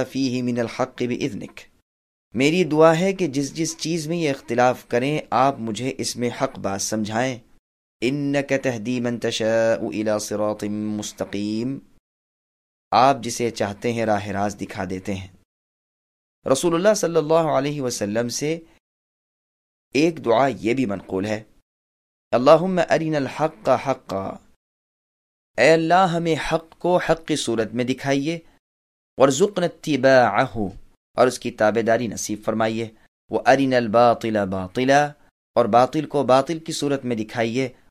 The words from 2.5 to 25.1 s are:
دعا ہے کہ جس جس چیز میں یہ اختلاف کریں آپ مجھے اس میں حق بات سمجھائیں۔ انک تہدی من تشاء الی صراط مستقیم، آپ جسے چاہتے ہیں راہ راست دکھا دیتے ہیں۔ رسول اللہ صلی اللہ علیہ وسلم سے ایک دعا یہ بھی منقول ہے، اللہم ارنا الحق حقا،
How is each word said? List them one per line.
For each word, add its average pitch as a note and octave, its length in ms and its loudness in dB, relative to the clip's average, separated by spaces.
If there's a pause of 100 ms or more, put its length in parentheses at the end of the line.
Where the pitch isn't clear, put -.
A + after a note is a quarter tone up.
دعا D#3+ 340 6
ہے F#3+ 140 2
کہ F#3+ 140 -2
جس C#3 280 -4
جس D#3+ 240 -6
چیز D#3 300 -4
میں E3+ 80 -4
یہ D#3+ 140 0
اختلاف B2 580 0
کریں C3+ 300 0 (120)
آپ C3 280 2
مجھے A2+ 400 -6
اس A2+ 180 -6
میں A#2+ 140 -2 (120)
حق B2+ 160 -4
بات G2 240 -6
سمجھائیں۔ A2 560 -4 (640)
انک C#3 520 -2 (100)
تہدی B2 380 -2
من A#2+ 180 -4
تشاء A2+ 560 0
الی G#2+ 460 -2
صراط G#2+ 500 -4
مستقیم، G#2+ 1080 -6 (1120)
آپ B2+ 320 4
جسے A#2 280 -4
چاہتے G#2+ 420 -4
ہیں A2+ 140 -2
راہ G#2 200 0
راست G2+ 340 -4
دکھا G2+ 300 -8
دیتے F#2 240 -6
ہیں۔ F#2 140 -10 (1200)
رسول E3 220 0
اللہ G3 200 2
صلی E3+ 220 -2
اللہ D#3 180 2
علیہ D3 480 0
وسلم A#2 460 -2
سے D3+ 320 -4 (1300)
ایک D3+ 300 0
دعا A#2 220 4
یہ A2 280 -2
بھی C3 120 0
منقول F#2+ 400 -4
ہے، G#2+ 160 -4 (880)
اللہم D#3+ 500 4 (100)
ارنا D#3 260 0
الحق D3 520 -4
حقا، A2+ 600 -2 (1300)